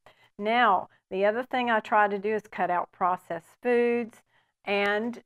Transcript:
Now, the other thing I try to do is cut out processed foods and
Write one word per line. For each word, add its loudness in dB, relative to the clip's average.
Now, 2
the 0
other 0
thing -4
I 2
try 2
to -4
do -4
is -6
cut -4
out -2
processed -4
foods 0
and -2